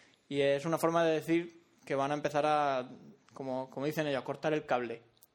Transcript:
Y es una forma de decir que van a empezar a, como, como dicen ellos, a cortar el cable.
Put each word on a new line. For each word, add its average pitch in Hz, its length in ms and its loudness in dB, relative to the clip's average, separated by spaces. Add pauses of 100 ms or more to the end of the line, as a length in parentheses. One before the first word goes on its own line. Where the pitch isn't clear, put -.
(280)
Y 139 140 -2
es 139 220 2
una 165 140 0
forma 170 260 4
de 160 100 4
decir 165 480 -2 (220)
que 151 120 -4
van 139 160 0
a - 20 0
empezar 147 320 0
a, 143 420 2 (440)
como, 131 380 -6
como 135 160 -6
dicen 151 200 -2
ellos, 135 160 -2
a - 20 -18
cortar 151 280 -2
el 151 120 -2
cable. 120 360 -2 (340)